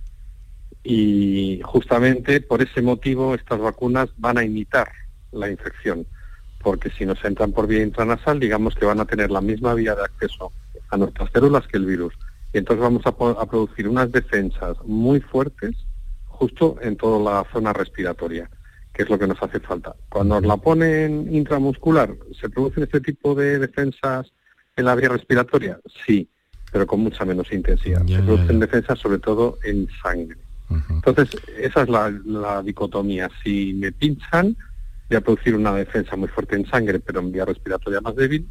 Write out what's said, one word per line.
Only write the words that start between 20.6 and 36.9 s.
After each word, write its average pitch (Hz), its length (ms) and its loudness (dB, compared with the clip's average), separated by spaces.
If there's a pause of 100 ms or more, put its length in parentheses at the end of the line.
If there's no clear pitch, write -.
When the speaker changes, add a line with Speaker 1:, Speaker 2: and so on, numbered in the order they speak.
Speaker 1:
intramuscular, 143 800 2 (240)
¿se 110 120 -6
producen 135 320 -2
este 143 180 0
tipo 143 340 -2
de 143 240 2
defensas 135 720 -2 (460)
en 127 80 0
la 123 100 6
vía 127 140 4
respiratoria? 120 720 2 (260)
Sí, 98 220 4 (420)
pero 98 160 2
con 104 140 0
mucha 104 240 -2
menos 92 280 -2
intensidad. 90 520 4
Speaker 2:
Ya, 90 120 4
Speaker 1:
Se 98 40 4
Speaker 2:
ya, 98 60 4
Speaker 1:
producen 90 340 6
Speaker 2:
ya. 110 60 4
Speaker 1:
defensas 120 320 2
sobre 101 200 0
todo 117 460 0
en 101 240 0 (140)
sangre. 87 340 -4 (320)
Speaker 2:
Ujú. 80 260 -2
Speaker 1:
Entonces, 131 340 4 (300)
esa 135 240 0
es 120 60 2
la, 107 240 2 (140)
la 104 360 -4
dicotomía. 98 680 -4 (120)
Si 98 300 -2
me 95 200 -4
pinchan, 170 680 0 (500)
voy 117 80 2
a 107 60 4
producir 113 320 2
una 107 180 2
defensa 98 440 -2
muy 95 120 -4
fuerte 101 280 -4
en 98 120 -2
sangre, 104 320 0